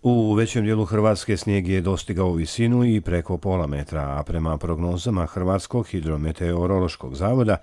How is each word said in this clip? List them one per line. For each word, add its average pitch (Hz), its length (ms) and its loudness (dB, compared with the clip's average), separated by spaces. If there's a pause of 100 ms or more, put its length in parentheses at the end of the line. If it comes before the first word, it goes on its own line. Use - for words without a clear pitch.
U 113 320 4
većem 113 300 2
dijelu 107 200 2
Hrvatske 107 520 2
snijeg 98 320 0
je 95 120 2
dostigao 90 520 0
visinu 117 520 2
i 110 160 4
preko 87 380 -2
pola 92 280 0
metra, 71 520 -4
a 73 40 -4
prema 80 360 -2
prognozama 87 680 -2
Hrvatskog 95 640 -2
hidrometeorološkog 85 1300 -2
zavoda, 107 480 2